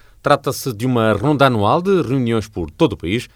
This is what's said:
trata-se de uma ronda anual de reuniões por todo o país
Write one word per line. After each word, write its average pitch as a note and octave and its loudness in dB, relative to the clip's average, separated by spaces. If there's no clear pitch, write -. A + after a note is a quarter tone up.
trata-se C#3 -2
de G#2+ -6
uma A#2 2
ronda C3+ 2
anual B2 2
de F#3+ 2
reuniões A#2 -2
por E2+ -8
todo - 0
o - -14
país G2+ -4